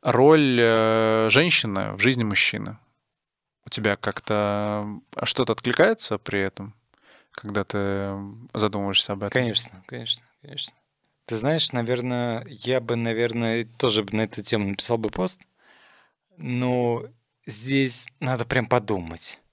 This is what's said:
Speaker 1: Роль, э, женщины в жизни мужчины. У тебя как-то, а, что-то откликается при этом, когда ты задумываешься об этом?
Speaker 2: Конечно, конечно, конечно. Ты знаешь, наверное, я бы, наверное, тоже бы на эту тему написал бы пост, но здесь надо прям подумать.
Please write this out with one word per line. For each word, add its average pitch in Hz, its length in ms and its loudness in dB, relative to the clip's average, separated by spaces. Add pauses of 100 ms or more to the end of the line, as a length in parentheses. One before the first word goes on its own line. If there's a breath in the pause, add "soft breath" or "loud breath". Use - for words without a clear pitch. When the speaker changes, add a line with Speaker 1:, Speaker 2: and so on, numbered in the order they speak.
Speaker 1:
Роль, 143 580 6
э, 110 680 4
женщины 104 640 2
в 98 60 -6
жизни 123 240 2
мужчины. 104 540 -2 (880)
У - 40 -14
тебя 104 260 0
как-то, 104 920 -2 (300)
а, 123 100 -4
что-то 120 260 0
откликается 156 680 0
при 101 220 -4
этом, 98 340 -6 (580 soft breath)
когда 101 320 -4
ты 98 500 -4 (400)
задумываешься 101 600 -2
об 98 100 -8
этом? 101 80 -4
Speaker 2:
Конечно, 107 540 -2
конечно, 120 360 -8 (200)
конечно. 139 300 -14 (540)
Ты 117 100 -6
знаешь, 143 360 0
наверное, 120 760 -2
я 123 320 -2
бы, 117 160 -2
наверное, 117 680 0 (140)
тоже 110 260 2
бы 101 120 -4
на 107 60 2
эту 107 200 -4
тему 104 280 0
написал 117 280 0
бы 110 120 -4
пост, - 300 -2 (1000 soft breath)
но 123 640 -2 (420)
здесь 127 600 0 (140)
надо 127 260 -2
прям 127 200 2
подумать. 101 760 0 (120)